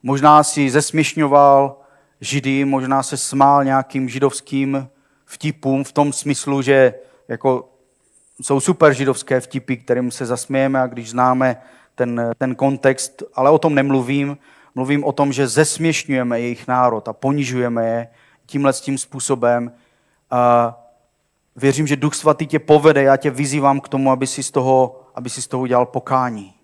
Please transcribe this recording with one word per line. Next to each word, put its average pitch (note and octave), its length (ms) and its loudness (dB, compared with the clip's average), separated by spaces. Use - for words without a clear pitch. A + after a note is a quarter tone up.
Možná C#3+ 420 6
si C#3 260 0
zesměšňoval C#3+ 1040 2
Židy, C3+ 440 -2
možná C3+ 380 0
se C#3+ 140 -8
smál C#3 480 2
nějakým C3+ 440 -2
židovským C3+ 800 -4
vtipům C#3 600 -4
v - 80 -14
tom C#3+ 200 0
smyslu, C#3 500 -4
že C3 320 4
jako - 400 -4
jsou C#3 180 0
super D#3+ 320 4
židovské C3 480 -2
vtipy, C3 340 -8
kterým B2 360 -2
se B2 160 -8
zasmějeme, C3+ 540 -2
a B2+ 60 0
když A#2 240 -12
známe B2+ 460 0
ten, A#2+ 440 -4
ten B2+ 160 -4
kontext, - 680 -2
ale C3 160 2
o D#3 80 4
tom D#3 160 0
nemluvím. C#3 640 -2
Mluvím C#3+ 300 -2
o D3 80 -2
tom, C#3+ 200 0
že B2+ 160 0
zesměšňujeme C3+ 920 -2
jejich A#2+ 280 -8
národ B2 400 0
a A2 40 -12
ponižujeme B2 720 -4
je A#2 220 -4
tímhle C#3 260 0
s - 80 -6
tím C3+ 180 -6
způsobem. A#2+ 720 -2
A A#2+ 440 2
věřím, C3+ 300 0
že C#3+ 100 0
Duch C#3+ 180 -4
Svatý - 320 -2
tě D3+ 120 -4
povede, D3+ 440 4
já C3+ 140 4
tě C#3+ 140 -2
vyzývám C#3 500 -2
k - 80 -20
tomu, C3+ 220 -2
aby C3 160 -2
si - 160 -8
z - 80 -8
toho, C3 500 0
aby B2 160 -12
si B2+ 120 -12
z - 40 -12
toho B2+ 160 -6
udělal B2 240 0
pokání. B2 760 -6